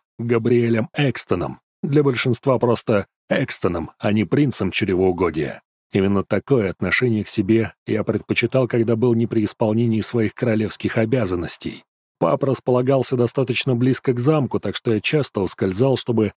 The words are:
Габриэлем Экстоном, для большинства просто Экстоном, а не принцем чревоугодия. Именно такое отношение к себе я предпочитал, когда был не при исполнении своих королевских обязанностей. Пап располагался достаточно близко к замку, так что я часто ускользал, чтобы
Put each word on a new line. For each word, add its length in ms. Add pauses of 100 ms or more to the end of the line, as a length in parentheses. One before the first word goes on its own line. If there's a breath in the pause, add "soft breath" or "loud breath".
(180)
Габриэлем 760
Экстоном, 680 (220)
для 200
большинства 560
просто 480 (240)
Экстоном, 680
а 140
не 120
принцем 460
чревоугодия. 920 (300)
Именно 320
такое 460
отношение 540
к 40
себе 440 (140)
я 180
предпочитал, 640
когда 280
был 180
не 120
при 180
исполнении 580
своих 320
королевских 640
обязанностей. 840 (340)
Пап 260
располагался 720
достаточно 580
близко 380
к 80
замку, 400
так 160
что 160
я 80
часто 400
ускользал, 560
чтобы 440